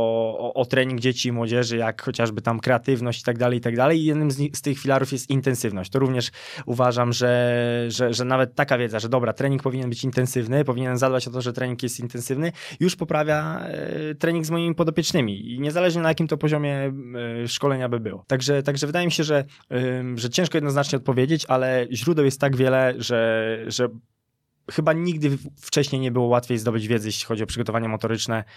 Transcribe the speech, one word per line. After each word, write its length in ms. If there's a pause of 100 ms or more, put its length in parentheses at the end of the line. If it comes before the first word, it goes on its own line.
(380)
o, 160
o 100
trening 360
dzieci 280
i 40
młodzieży, 440
jak 260
chociażby 400
tam 180
kreatywność 600
i 40
tak 140
dalej, 200
i 20
tak 160
dalej. 240
I 40
jednym 260
z 80
ni-, 160
z 80
tych 160
filarów 340
jest 180
intensywność. 600
To 80
również 320 (360)
uważam, 460
że, 760
że, 260
że 100
nawet 300
taka 240
wiedza, 200
że 100
dobra, 240
trening 300
powinien 280
być 140
intensywny, 600
powinienem 340
zadbać 300
o 20
to, 120
że 100
trening 300
jest 180
intensywny, 520 (280)
już 160
poprawia, 640
e, 540
trening 320
z 40
moimi 240
podopiecznymi 800
i 80
niezależnie 420
na 60
jakim 200
to 80
poziomie, 560 (520)
e, 40
szkolenia 400
by 120
było. 260
Także, 360
także 240
wydaje 200
mi 60
się, 120
że, 200 (280)
ym, 460
że 120
ciężko 260
jednoznacznie 400
odpowiedzieć, 500
ale 460
źródeł 320
jest 160
tak 160
wiele, 420
że, 680
że 220 (840)
chyba 220
nigdy 380
w-, 80 (220)
wcześniej 400
nie 100
było 160
łatwiej 320
zdobyć 300
wiedzę, 200
jeśli 180
chodzi 160
o 40
przygotowanie 420
motoryczne, 560 (120)